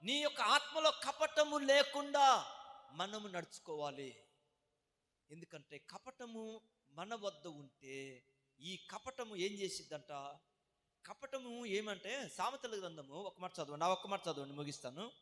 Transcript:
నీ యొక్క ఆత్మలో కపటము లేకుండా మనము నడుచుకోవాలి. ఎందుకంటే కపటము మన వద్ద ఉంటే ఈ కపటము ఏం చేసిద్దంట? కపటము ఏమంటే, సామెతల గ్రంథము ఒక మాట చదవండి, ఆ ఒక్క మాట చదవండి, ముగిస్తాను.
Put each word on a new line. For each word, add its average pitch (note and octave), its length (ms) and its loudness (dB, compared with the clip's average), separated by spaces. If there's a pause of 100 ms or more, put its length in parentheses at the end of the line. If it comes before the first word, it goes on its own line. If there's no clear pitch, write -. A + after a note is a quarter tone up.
నీ C4+ 180 2
యొక్క C#4+ 200 0
ఆత్మలో D4 500 6
కపటము D4+ 640 2
లేకుండా C#4 880 8 (460)
మనము G3+ 360 -4
నడుచుకోవాలి. D3 960 -6 (1080)
ఎందుకంటే D3+ 460 -14
కపటము A3 840 -10 (300)
మన F#3 240 -6
వద్ద G3 320 -4
ఉంటే C3+ 760 -10 (360)
ఈ E3+ 320 -8
కపటము A3+ 440 -8
ఏం F#3+ 180 0
చేసిద్దంట? F3+ 580 -6 (920)
కపటము B3 600 -8
ఏమంటే, G#3 640 -4
సామెతల A3+ 500 -4
గ్రంథము D#3 340 -10
ఒక F3+ 260 -8
మాట F3+ 120 -8
చదవండి, D3 340 -2
ఆ - 20 8
ఒక్క F#3 200 2
మాట G3 140 -2
చదవండి, C#3+ 320 -4
ముగిస్తాను. D3 580 -8 (100)